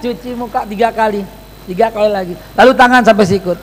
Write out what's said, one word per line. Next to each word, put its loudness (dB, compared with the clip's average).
Cuci -8
muka -8
tiga -2
kali. -2
Tiga -2
kali 0
lagi. -6
Lalu 6
tangan 4
sampai 4
sikut. -2